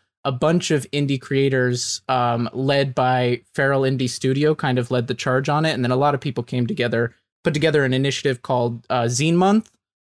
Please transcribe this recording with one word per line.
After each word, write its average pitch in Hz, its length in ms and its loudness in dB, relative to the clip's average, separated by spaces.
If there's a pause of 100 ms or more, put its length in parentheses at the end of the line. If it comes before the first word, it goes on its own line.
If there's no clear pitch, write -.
(240)
a 139 80 -2
bunch 156 380 0
of 143 200 -2
indie 139 300 -2
creators, 131 880 0
um, 120 440 0
led 139 420 0
by 127 480 0 (120)
Feral 139 280 2
Indie 131 260 0
Studio, 143 460 0
kind 127 240 -2
of 120 120 -2
led 123 160 0
the 123 80 -4
charge 131 340 -2
on 151 160 2
it, 160 80 0
and 123 120 -2
then 123 60 0
a 127 60 2
lot 143 180 2
of 135 60 -2
people 127 220 -6
came 123 240 -2
together, 117 480 -2 (300)
put 156 100 0
together 147 300 2
an 127 80 0
initiative 131 500 -2
called, 120 460 -2
uh, 123 160 0
Zine 131 300 0
Month, 196 360 2 (400)